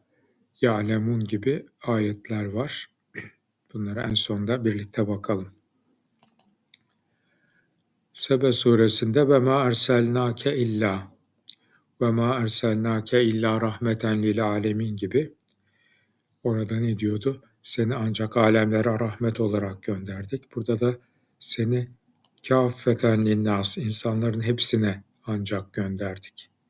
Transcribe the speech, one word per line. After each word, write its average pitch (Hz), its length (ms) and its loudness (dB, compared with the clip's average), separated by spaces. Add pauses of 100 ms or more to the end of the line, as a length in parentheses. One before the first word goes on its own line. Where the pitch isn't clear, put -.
(600)
ya'lemun 110 640 0
gibi 107 420 -2 (180)
ayetler 104 640 -2
var. 113 420 -8 (280)
<clears throat> - 580 -20
Bunları 104 260 -6
en 120 140 -4
sonda 110 520 -2
birlikte 104 420 -2
bakalım. 98 420 -4 (2750)
Sebe 131 380 2
suresinde 117 800 4
ve 139 100 6
ma 131 260 2
erselnake 123 920 2
illa, 107 540 -2 (880)
ve 120 100 2
ma 117 240 2
erselnake 113 880 0
illa 110 380 0
rahmeten 110 640 -2
lil 107 200 2
alemin 107 520 -2
gibi. 104 380 -2 (1080)
Orada 110 360 -2
ne 113 180 0
diyordu? 107 460 -2 (200)
Seni 117 320 -2
ancak 110 420 -4
alemlere 110 640 4
rahmet 113 400 -2
olarak 101 440 -2
gönderdik. 98 720 -8
Burada 113 240 -2
da 123 180 0 (420)
seni 120 480 -2 (600)
kâffeten 120 800 2
linnas, 107 520 2
insanların 113 640 -2
hepsine 110 640 0 (220)
ancak 101 480 -6
gönderdik. 95 760 -8 (200)